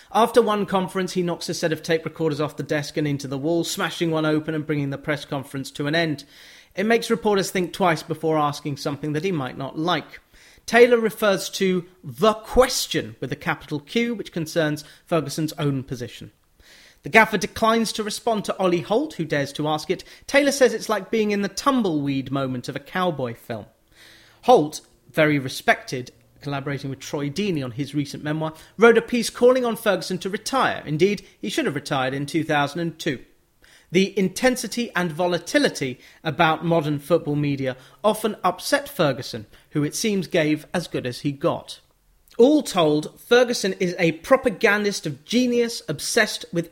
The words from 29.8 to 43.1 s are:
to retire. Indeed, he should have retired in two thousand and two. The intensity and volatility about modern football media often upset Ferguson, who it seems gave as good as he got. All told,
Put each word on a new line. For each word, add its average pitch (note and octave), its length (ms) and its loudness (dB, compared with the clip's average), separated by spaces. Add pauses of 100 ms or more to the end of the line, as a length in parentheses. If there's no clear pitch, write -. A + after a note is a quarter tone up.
to F#3+ 120 -6
retire. G#3 560 -2
Indeed, F3 400 0 (140)
he G#3+ 80 -6
should C4+ 180 -2
have D3+ 80 -2
retired C3+ 400 -2
in C#3 120 -4
two D#3 180 -2
thousand D3 360 0
and E3 180 -4
two. C3+ 220 -4 (720)
The F#3+ 280 2
intensity A#3 800 -2
and F3+ 160 -2
volatility F3 880 0 (240)
about D#3+ 400 2
modern D#3 340 2
football D3 380 0
media C3+ 400 -2 (260)
often G#3+ 400 0
upset C#4 460 -2
Ferguson, B2 580 -2 (240)
who D3 140 0
it D3+ 100 -4
seems G3+ 340 0
gave D3+ 440 2
as E3+ 160 -4
good B2+ 180 -6
as B2 140 -6
he C#3+ 100 -2
got. - 500 -4 (580)
All C#4+ 240 8
told, D3+ 580 0